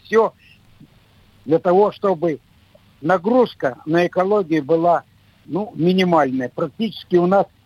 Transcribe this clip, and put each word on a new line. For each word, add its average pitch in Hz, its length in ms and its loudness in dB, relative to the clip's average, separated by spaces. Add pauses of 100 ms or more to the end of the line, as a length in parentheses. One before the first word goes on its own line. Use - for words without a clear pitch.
всё 214 300 0 (1120)
для 156 120 0
того, 185 340 2
чтобы 170 500 -4 (600)
нагрузка 180 760 0 (100)
на 170 180 0
экологию 180 580 -2
была, 165 380 0 (440)
ну, 196 280 -8
минимальная. 156 800 0
Практически 175 600 -6
у 175 100 4
нас 190 220 2 (180)